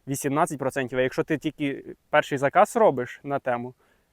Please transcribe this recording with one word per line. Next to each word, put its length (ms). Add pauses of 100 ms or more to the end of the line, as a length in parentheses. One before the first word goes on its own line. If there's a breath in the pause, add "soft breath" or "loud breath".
вісімнадцять 520
процентів, 400
а 20
якщо 220
ти 140
тільки 580 (140)
перший 280
заказ 380
робиш 480
на 160
тему, 340 (400)